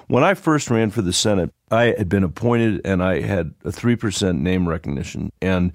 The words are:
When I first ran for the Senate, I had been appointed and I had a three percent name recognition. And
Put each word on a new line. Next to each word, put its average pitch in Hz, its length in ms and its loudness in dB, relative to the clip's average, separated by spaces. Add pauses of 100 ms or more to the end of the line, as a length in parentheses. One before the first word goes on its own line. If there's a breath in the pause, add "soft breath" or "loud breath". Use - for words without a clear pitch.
When 123 160 2
I 190 100 4
first 151 360 0
ran 113 220 2
for 113 100 -2
the 90 100 0
Senate, 95 420 0 (180)
I 113 260 4
had 104 100 -2
been 98 160 2
appointed 113 600 0
and 92 180 0
I 92 180 0
had 87 320 -2 (120)
a 85 60 -4
three 117 260 0
percent 95 420 -2
name 90 300 0
recognition. 78 600 -6 (120)
And 90 340 0